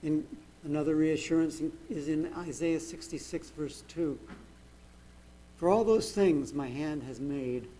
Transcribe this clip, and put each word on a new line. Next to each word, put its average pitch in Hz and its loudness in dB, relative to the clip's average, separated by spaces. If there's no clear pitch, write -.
And 156 0
another 151 0
reassurance 156 2
in, 156 -2
is 151 -4
in 160 0
Isaiah 165 -2
sixty-six, - -8
verse - -8
two. 156 -2
"For 170 2
all 220 6
those 220 4
things 156 4
my 143 -2
hand 147 -4
has 123 -10
made 131 -4